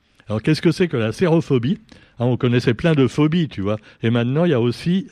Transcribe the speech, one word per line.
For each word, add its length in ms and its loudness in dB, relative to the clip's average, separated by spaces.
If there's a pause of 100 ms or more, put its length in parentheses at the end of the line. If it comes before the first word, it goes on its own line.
(280)
Alors, 140 -4
qu'est-ce 220 0
que 80 4
c'est 160 0
que 100 -4
la 140 -2
sérophobie ? 640 0 (420)
Hein, 60 0
on 120 0
connaissait 360 2
plein 200 0
de 140 4
phobies, 400 0
tu 140 -10
vois. 160 -2 (260)
Et 60 2
maintenant, 360 0
il 60 2
y 20 2
a 60 2
aussi 520 -2